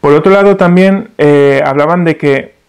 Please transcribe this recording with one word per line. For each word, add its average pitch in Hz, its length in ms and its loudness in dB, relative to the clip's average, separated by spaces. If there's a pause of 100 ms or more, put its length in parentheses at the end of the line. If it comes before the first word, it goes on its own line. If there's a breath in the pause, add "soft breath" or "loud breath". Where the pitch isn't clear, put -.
Por 143 120 0
otro 160 200 2
lado, 202 240 2
también, 190 640 0
eh, 143 460 2
hablaban 151 400 -2
de 156 120 -2
que 139 400 -4 (120)